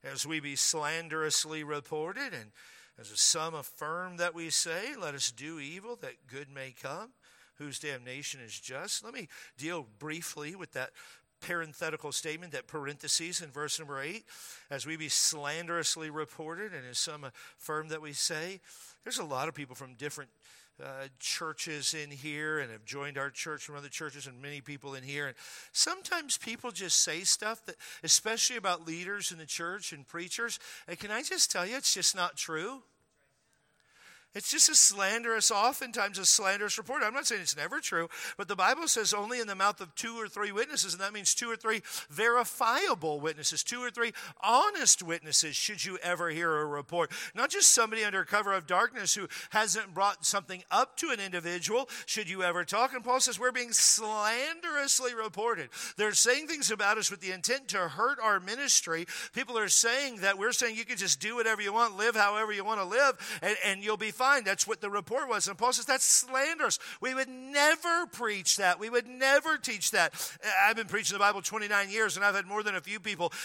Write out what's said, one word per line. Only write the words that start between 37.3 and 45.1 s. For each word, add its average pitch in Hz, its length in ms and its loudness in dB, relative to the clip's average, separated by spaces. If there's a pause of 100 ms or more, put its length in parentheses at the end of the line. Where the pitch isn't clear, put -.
it's 147 160 -2
never 180 240 -4
true, 170 300 -2 (260)
but 190 120 -8
the 196 80 -2
Bible 254 300 4
says 208 280 2
only 220 260 -2
in 220 60 -2
the 202 80 -6
mouth 202 260 2
of 175 140 -12
two 233 260 -6
or 208 80 -6
three 202 240 -4
witnesses, 208 400 0
and 175 80 -6
that 202 140 -4
means 202 200 2
two 240 160 -2
or 226 60 -2
three 220 260 -2 (280)
verifiable 233 1080 2
witnesses, 151 460 -2
two 247 180 -4
or 247 80 -2
three 233 220 -2 (300)
honest 277 600 6
witnesses, 160 540 0